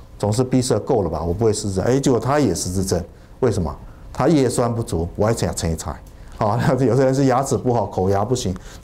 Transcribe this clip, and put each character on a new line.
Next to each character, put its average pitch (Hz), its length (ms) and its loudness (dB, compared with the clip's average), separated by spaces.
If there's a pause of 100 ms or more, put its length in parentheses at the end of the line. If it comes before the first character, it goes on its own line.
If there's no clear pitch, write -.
(160)
总 104 160 0
是 123 120 2
B 127 180 2
十 123 120 0
二 107 60 2
够 117 220 0
了 85 80 -2
吧， 80 100 -4
我 82 140 -2
不 104 100 0
会 110 80 6
失 104 160 -4
智。 95 120 0
哎， 120 180 2
结 143 140 2
果 113 80 2
他 131 180 0
也 113 160 2
失 90 160 -4
智 92 140 -2
症， 85 180 0 (380)
为 143 100 4
什 98 100 -2
么？ 73 140 -4 (380)
他 127 160 0
叶 143 200 4
酸 117 240 0
不 113 120 -4
足， 85 320 -4
我 101 100 2
还 113 60 2
想 90 240 -2
乘 - 120 -2
一 82 60 0
菜。 78 220 -8 (400)
好， 110 200 0
那 135 180 2 (100)
有 110 100 4
些 135 100 4
人 131 80 4
是 135 120 2
牙 127 180 2
齿 135 140 -2
不 123 180 0
好， 110 120 0
口 95 220 -2
牙 98 160 2
不 123 120 0
行， 92 180 -4 (300)